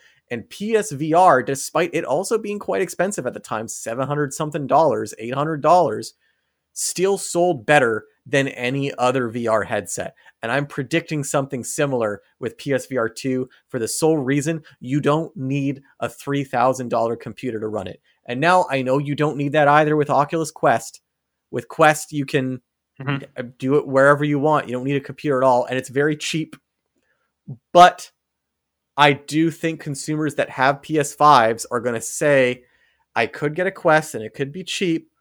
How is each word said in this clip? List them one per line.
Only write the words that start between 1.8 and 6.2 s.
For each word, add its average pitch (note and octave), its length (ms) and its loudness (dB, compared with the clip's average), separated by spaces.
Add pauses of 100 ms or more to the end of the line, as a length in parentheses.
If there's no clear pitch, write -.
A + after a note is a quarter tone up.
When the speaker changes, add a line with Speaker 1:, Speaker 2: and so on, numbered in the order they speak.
Speaker 1:
it E3 120 -2
also G3 340 -2
being G#3 220 -6
quite F#3+ 220 -4
expensive F3+ 440 -4
at G#2+ 80 -4
the G#2+ 60 -12
time, A2 260 -8
seven A#2+ 400 -6
hundred D3 260 -2
something D3+ 360 -6
dollars, B2+ 500 2
eight A#2 160 -8
hundred D3+ 280 -4
dollars, D3+ 520 2 (580)